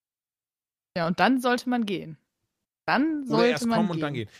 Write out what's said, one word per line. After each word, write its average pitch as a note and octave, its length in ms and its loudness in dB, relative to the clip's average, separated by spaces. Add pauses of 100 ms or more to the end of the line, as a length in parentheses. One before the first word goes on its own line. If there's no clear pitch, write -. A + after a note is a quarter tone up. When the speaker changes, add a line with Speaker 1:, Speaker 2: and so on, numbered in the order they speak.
(960)
Speaker 1:
Ja, E3+ 100 0
und E3+ 140 0
dann A#3+ 200 4
sollte B3 280 0
man A#3+ 180 -2
gehen. D#3+ 320 -8 (680)
Dann D4 380 0
Speaker 2:
Oder B3+ 40 -12
Speaker 1:
sollte A#3 220 4
Speaker 2:
erst A#3+ 160 -2
Speaker 1:
man A#3 120 0
Speaker 2:
kommen G#3+ 120 2
und E3 60 -4
Speaker 1:
gehen. D#3+ 60 -4
Speaker 2:
dann D3 120 -4
gehen. A2+ 140 -6 (120)